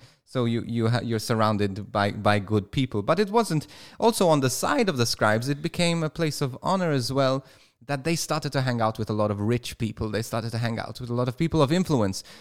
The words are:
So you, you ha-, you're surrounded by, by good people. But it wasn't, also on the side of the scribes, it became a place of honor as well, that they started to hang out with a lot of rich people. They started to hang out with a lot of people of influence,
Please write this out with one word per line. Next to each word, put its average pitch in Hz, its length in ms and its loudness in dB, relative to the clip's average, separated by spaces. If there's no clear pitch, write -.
So 127 160 -2
you, 117 220 -2
you 117 220 0
ha-, 117 160 2
you're 117 160 -2
surrounded 104 720 0
by, 101 180 2
by 104 300 2
good 101 320 0
people. 123 280 0
But 151 200 2
it 208 100 0
wasn't, 202 380 0
also 214 280 4
on 156 120 6
the 131 100 2
side 240 380 0
of 160 80 0
the 120 100 2
scribes, 113 420 0
it 143 140 -4
became 170 400 0
a 156 80 -2
place 160 320 -4
of 131 220 -4
honor 180 260 0
as 135 220 0
well, 135 320 2
that 139 160 -4
they 165 140 0
started 151 360 -4
to 143 100 0
hang 123 180 0
out 110 180 0
with 110 100 -4
a - 40 -2
lot 107 180 0
of 101 100 -2
rich 117 380 -2
people. 110 320 -4
They 107 120 -2
started 113 280 -6
to 113 80 -4
hang 113 220 -2
out - 200 -10
with 123 100 -8
a 120 40 -4
lot 123 140 0
of 127 100 -4
people 160 240 2
of 131 80 4
influence, 143 540 0